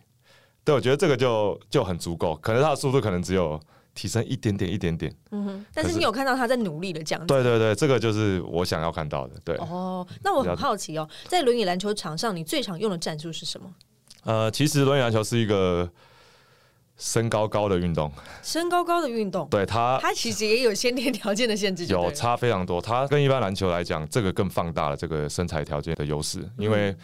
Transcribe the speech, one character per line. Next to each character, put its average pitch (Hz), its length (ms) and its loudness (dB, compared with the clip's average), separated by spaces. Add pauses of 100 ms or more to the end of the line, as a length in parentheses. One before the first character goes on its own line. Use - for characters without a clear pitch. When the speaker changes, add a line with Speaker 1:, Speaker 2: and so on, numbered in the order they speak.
(640)
Speaker 1:
对， 151 100 4
我 123 80 2
觉 120 80 2
得 143 80 4
这 185 100 2
个 143 80 4
就， 110 440 0 (100)
就 135 140 2
很 90 140 -2
足 85 200 -6
够， 80 240 -2
可 113 100 -2
能 117 120 4
他 156 80 4
的 139 40 2
速 139 160 -2
度 131 80 2
可 107 120 0
能 90 100 0
只 87 140 -2
有 78 240 0 (340)
提 - 140 -10
升 110 180 0
一 131 100 -4
点 104 200 0
点， 95 160 -2
一 107 60 -2
点 82 180 0
点。 78 180 -6 (180)
Speaker 2:
嗯 208 140 -6
哼， 196 280 -10
但 311 140 -2
是 339 80 0
你 330 80 0
有 247 80 2
看 262 140 -2
到 269 100 2
他 254 120 0
在 254 100 2
努 170 220 -4
力 185 140 -6
的 160 100 -8
这 156 120 -2
样 160 120 -6
子。 143 60 4
Speaker 1:
可 135 60 6
是 127 40 4
对， 120 160 4
对， 110 100 6
对， 104 60 4
这 151 120 2
个 127 120 4
就 113 140 2
是 104 300 2
我 80 200 0
想 90 180 0
要 82 100 0
看 80 160 -4
到 71 200 -4
的， 67 160 -16
对。 82 140 -2
Speaker 2:
哦， 180 500 -6 (160)
那 392 100 0
我 285 80 4
很 87 140 0
好 233 200 -2
奇 156 220 -8
哦， 156 60 -4
Speaker 1:
了 - 40 -8 (160)
解。 - 60 -18
Speaker 2:
在 359 120 2
轮 240 160 4
椅 220 80 0
篮 180 120 0
球 202 160 -2
场 165 240 -6
上， 214 180 -2
你 165 80 -6
最 277 180 -2
常 175 180 -6
用 220 100 0
的 175 80 -2
战 160 220 -6
术 165 120 -8
是 - 140 -10
什 - 140 -8
么？ 185 140 -18 (500)
Speaker 1:
呃， 110 280 2
其 139 140 2
实 147 200 4
轮 139 120 6
椅 135 40 4
篮 120 100 4
球 107 120 4
是 120 140 0
一 113 80 4
个 92 440 4 (1080)
身 117 320 -2
高 107 180 0
高 104 220 0
的 92 80 4
运 87 160 0
动。 78 180 0 (300)
Speaker 2:
身 339 280 -2
高 349 140 2
高 339 160 0
的 311 80 -2
运 220 220 -2
动？ 170 200 -4
Speaker 1:
对， 101 160 2
它 117 360 2
Speaker 2:
它 349 100 0
其 233 200 -4
实 214 140 -2
也 226 180 2
有 220 100 4
先 247 220 0
天 262 180 0
条 196 180 -4
件 226 160 2
的 208 80 0
限 196 200 0
制 175 100 -6
就 - 100 0
对 87 80 2
了。 87 60 2
Speaker 1:
有 147 60 -4
差 120 200 2
非 123 140 2
常 92 160 2
多， 87 160 0
它 120 260 0
跟 143 160 2
一 135 60 4
般 135 100 4
篮 98 140 0
球 95 160 0
来 87 140 2
讲， 80 260 -4
这 - 100 0
个 95 140 2
更 95 160 0
放 85 240 -2
大 80 160 0
了 71 80 -2
这 85 100 -6
个 76 220 -2
身 87 180 -2
材 76 160 -2
条 76 160 -4
件 80 140 -4
的 78 100 -4
优 73 180 -2
势， 90 180 -6
Speaker 2:
嗯。 98 180 -10
Speaker 1:
因 104 140 0
为 101 320 2